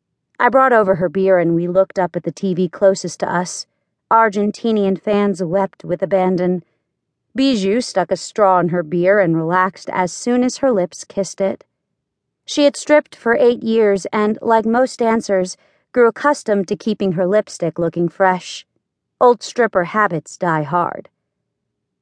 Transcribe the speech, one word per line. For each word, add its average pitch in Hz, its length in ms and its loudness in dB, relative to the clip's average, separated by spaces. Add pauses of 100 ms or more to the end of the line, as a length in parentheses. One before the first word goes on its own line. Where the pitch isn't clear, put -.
(400)
I 240 100 2
brought 262 240 4
over 196 220 4
her 175 120 0
beer 190 300 2
and 170 180 2
we 170 120 -2
looked 190 320 0
up 175 160 -2
at 170 80 -6
the 165 100 -6
T 185 220 -4
V 180 120 0
closest 190 520 -2
to - 120 -4
us. 175 360 -6 (440)
Argentinian 208 880 0
fans 202 440 -2
wept 185 420 -4
with 165 160 -4
abandon. 185 600 0 (720)
Bijou 226 440 0
stuck 185 320 -4
a 180 60 0
straw 190 420 2
in 175 100 0
her 175 120 -2
beer 175 380 2
and 165 180 2
relaxed 180 540 -2
as 180 200 -2
soon 247 320 -2
as 254 140 -2
her 269 140 0
lips 180 320 -4
kissed - 360 -8
it. 196 240 -4 (800)
She - 200 -2
had 285 120 4
stripped - 400 0
for 226 240 0
eight 240 220 2
years 214 500 0
and, 214 300 -2
like 226 240 0
most 247 320 0
dancers, 202 580 -2 (360)
grew 240 160 4
accustomed 214 600 -2
to - 80 -4
keeping 196 360 -4
her 175 160 -2
lipstick 190 500 -2
looking 170 320 -2
fresh. - 560 -2 (560)
Old 240 220 4
stripper 214 400 -2
habits 185 520 -4
die 160 280 -2
hard. 170 460 -4 (920)